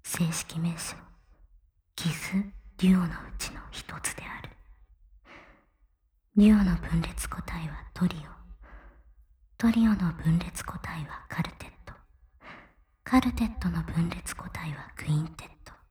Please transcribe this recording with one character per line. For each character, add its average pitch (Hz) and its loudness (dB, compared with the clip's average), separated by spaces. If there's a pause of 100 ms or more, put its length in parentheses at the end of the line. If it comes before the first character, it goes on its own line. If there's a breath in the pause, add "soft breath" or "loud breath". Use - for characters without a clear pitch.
正 170 0
式 - -6
名 170 2
称、 - -8 (1000)
キ - 0
ス 156 -8 (460)
デ 185 2
ュ 185 10
オ 185 4
の 175 2
う - -2 (280)
ち - -6
の - -14 (120)
一 - -12 (140)
つ - -4
で - -12
あ - -12
る。 - -14 (1900 loud breath)
デ 208 10
ュ 214 12
オ 208 8
の 180 4
分 165 0
裂 - -6
個 - -8
体 165 -8
は 147 -6 (180)
ト 180 0
リ - 0
オ。 - -8 (1400 soft breath)
ト 233 4
リ 226 6
オ - 8
の 175 2
分 165 4
裂 - -4
個 - -10
体 165 -8
は - -14
カ - -4
ル - -4
テ - -14
ッ - -16 (140)
ト。 - -16 (1080 loud breath)
カ 247 4
ル 247 4
テ 226 2
ッ - -4
ト 185 0
の 165 0
分 165 0
裂 - -8
個 - -12
体 165 -6
は 139 -12
ク - -10
イ 151 2
ン 156 0 (100)
テ - -16
ッ - -20 (160)
ト。 - -20 (180)